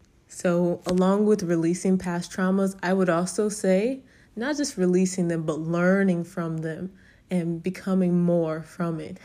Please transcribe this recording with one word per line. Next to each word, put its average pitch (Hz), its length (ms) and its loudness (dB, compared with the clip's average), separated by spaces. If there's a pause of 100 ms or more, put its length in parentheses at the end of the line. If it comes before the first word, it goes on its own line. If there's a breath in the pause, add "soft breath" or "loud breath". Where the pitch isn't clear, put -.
(280)
So 175 580 0
along 190 400 2
with 208 160 2
releasing 175 560 0
past 175 340 -6
traumas, 190 500 0
I 180 120 -2
would 185 140 2
also 180 400 0
say 208 520 0 (340 loud breath)
not 262 220 -4
just 294 200 -4
releasing 180 520 2
them, 165 140 -2
but 156 160 -4
learning 175 680 2
from 165 340 -6
them 160 340 -8 (380 loud breath)
and 170 320 -2
becoming 185 600 0
more 165 400 0
from 165 380 -6
it. 185 240 -14